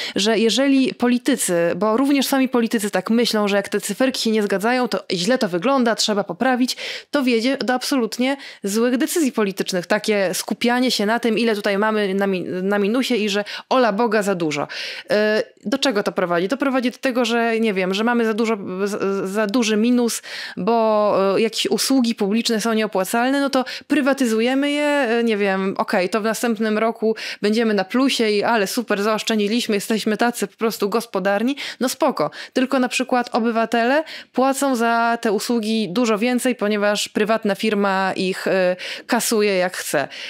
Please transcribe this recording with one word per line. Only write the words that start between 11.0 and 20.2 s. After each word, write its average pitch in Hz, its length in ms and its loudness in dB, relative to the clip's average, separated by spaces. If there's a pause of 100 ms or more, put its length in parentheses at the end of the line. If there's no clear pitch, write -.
na 233 140 0
tym, 220 180 0
ile 226 160 2
tutaj 202 240 0
mamy 208 360 0
na 196 120 0
mi-, 190 180 -2 (180)
na 202 160 0
minusie 233 360 0
i 214 140 0
że 202 160 -2 (240)
ola 240 240 4
Boga 220 300 2
za 196 120 0
dużo. 147 340 -2 (420)
E, 214 320 2 (220)
do 240 140 -2
czego 262 240 0
to 196 100 -2
prowadzi? 175 360 0
To 277 80 -2
prowadzi 254 340 0
do - 80 -8
tego, 254 260 0
że 233 360 0
nie 220 140 2
wiem, 190 200 0
że 208 100 0
mamy 233 200 2
za 220 100 0
dużo, 220 240 0 (260)
za, 196 420 -2
za 208 200 -2
duży 214 300 0
minus, 240 460 2 (340)